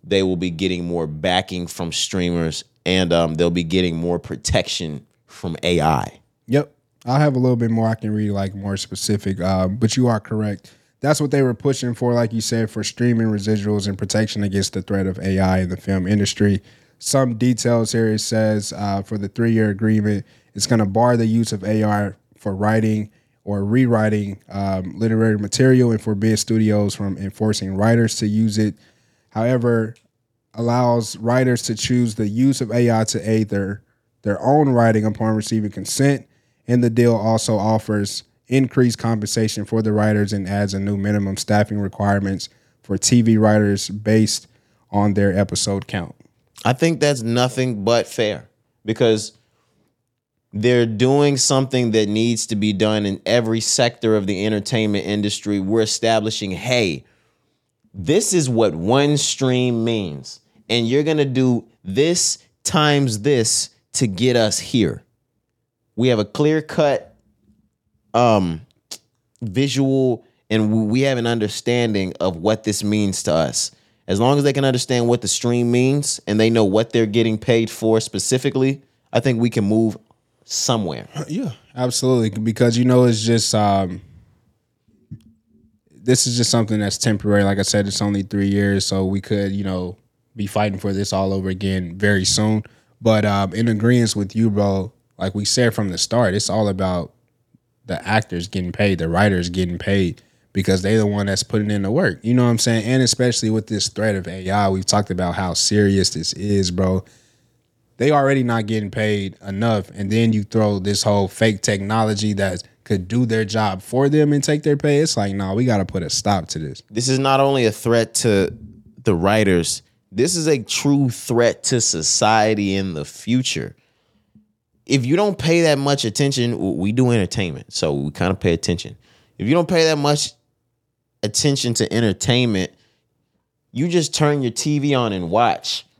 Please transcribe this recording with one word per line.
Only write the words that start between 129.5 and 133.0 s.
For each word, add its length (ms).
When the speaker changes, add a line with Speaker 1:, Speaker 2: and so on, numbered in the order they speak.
Speaker 1:
don't 140
pay 160
that 140
much 340
attention 520
to 180
entertainment, 800